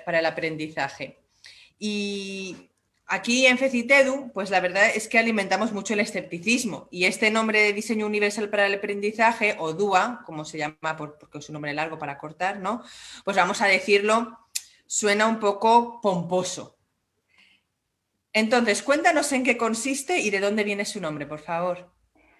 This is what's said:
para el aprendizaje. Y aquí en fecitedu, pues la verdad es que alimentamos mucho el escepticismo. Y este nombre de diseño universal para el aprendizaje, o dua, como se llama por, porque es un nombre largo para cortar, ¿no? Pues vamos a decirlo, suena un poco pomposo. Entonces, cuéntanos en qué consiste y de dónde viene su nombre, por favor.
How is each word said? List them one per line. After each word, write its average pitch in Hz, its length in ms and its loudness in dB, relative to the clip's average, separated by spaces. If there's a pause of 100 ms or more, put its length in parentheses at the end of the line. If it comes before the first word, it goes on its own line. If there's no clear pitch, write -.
para 165 160 0
el 165 60 2
aprendizaje. 156 920 -6 (600)
Y 202 920 -8 (360)
aquí 233 400 0
en 247 120 4
fecitedu, 262 720 2
pues 196 180 -4
la 190 100 4
verdad 190 340 2
es 214 140 -4
que 233 100 2
alimentamos 214 540 0
mucho 202 220 -4
el 202 60 0
escepticismo. 202 920 -4
Y 180 140 -4
este 208 260 2
nombre 220 300 2
de 208 120 4
diseño 214 340 -2
universal 208 420 -2
para 202 180 2
el 196 80 0
aprendizaje, 208 840 0
o 160 140 -2
dua, 196 520 2
como 156 200 -10
se 156 140 -12
llama 156 380 -4
por, 151 220 -10
porque - 200 -18
es 143 100 -18
un 156 60 -14
nombre 147 200 -6
largo 160 240 -4
para 143 200 -8
cortar, 180 400 -6
¿no? 208 240 -4 (420)
Pues 190 120 -2
vamos 190 240 2
a 208 60 4
decirlo, 202 720 2 (480)
suena 208 400 2
un 226 120 2
poco 226 600 2
pomposo. 180 800 -2 (1500)
Entonces, 220 500 2
cuéntanos 311 500 2
en 254 120 0
qué 247 120 2
consiste 262 640 -2
y 214 120 0
de 196 100 0
dónde 208 240 0
viene 202 200 -2
su 202 160 -8
nombre, 151 260 -6
por 151 140 -12
favor. 175 500 -6 (500)